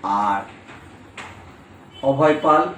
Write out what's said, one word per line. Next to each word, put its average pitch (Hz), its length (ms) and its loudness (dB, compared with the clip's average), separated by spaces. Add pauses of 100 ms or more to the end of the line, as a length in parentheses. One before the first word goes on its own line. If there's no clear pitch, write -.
আর 107 380 -2 (1600)
অভয় 147 380 4
পাল 160 260 4 (100)